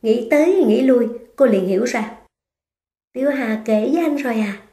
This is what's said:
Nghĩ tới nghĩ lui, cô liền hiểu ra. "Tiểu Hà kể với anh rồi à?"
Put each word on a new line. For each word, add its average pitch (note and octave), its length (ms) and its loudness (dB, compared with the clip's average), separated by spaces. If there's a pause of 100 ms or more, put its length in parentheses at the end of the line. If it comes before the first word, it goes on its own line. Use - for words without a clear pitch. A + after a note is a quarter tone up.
Nghĩ A3+ 280 0
tới E4 360 4
nghĩ A3+ 160 2
lui, B3 260 2 (280)
cô C#4 100 4
liền G3 220 2
hiểu G3 160 0
ra. A3+ 260 -4 (1000)
"Tiểu C4+ 180 -2
Hà A3+ 340 -4
kể A3 300 0
với E4+ 100 0
anh D4 120 -2
rồi C4 180 -4
à?" G#3 240 -4 (140)